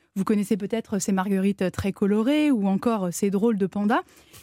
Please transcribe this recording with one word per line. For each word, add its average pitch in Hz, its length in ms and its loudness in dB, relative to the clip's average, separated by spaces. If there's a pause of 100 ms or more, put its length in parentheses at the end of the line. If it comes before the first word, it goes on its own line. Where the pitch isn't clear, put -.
(160)
Vous 190 80 -2
connaissez 208 340 0
peut-être 208 420 -4
ses 202 140 -2
marguerites 190 580 0
très 196 220 -4
colorées 240 580 2
ou 202 160 0
encore 190 440 0
ses 196 200 -2
drôles 208 260 2
de 190 80 0
pandas. 208 360 0 (420)